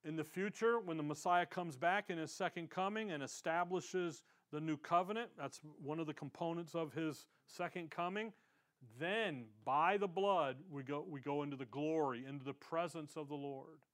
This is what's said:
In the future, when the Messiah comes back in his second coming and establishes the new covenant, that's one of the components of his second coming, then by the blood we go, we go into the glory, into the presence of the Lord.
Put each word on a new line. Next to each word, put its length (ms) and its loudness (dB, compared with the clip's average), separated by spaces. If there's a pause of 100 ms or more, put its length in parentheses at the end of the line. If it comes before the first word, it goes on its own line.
In 120 -2
the 80 0
future, 560 2
when 160 -2
the 60 0
Messiah 440 4
comes 300 -4
back 340 2
in 80 -2
his 140 -4
second 380 -2
coming 420 0
and 100 -2
establishes 1000 0 (280)
the 100 -4
new 160 0
covenant, 640 2
that's 220 -8 (200)
one 200 -4
of 60 -2
the 80 -4
components 600 -4
of 180 -2
his 340 -4 (200)
second 440 -6
coming, 420 -2 (680)
then 460 0 (200)
by 340 6
the 100 2
blood 480 4 (140)
we 120 -6
go, 240 -4
we 140 -8
go 220 0
into 140 -4
the 100 -6
glory, 600 2
into 180 -8
the 100 -4
presence 640 -4
of 120 -6
the 60 -6
Lord. 460 -8 (140)